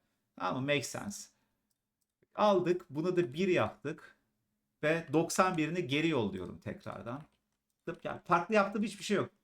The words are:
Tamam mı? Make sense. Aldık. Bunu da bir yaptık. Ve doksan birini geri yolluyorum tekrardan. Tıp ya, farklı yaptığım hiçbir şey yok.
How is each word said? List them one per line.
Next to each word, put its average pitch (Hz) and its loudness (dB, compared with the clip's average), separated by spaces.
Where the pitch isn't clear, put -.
Tamam 92 -2
mı? 139 -4
Make 143 2
sense. - -10
Aldık. 180 4
Bunu 170 -2
da 135 0
bir 185 0
yaptık. 147 -2
Ve 165 2
doksan 165 2
birini 160 -2
geri 147 2
yolluyorum 95 -2
tekrardan. 113 -10
Tıp - -10
ya, - -8
farklı 175 2
yaptığım 202 2
hiçbir - -6
şey 202 0
yok. 127 0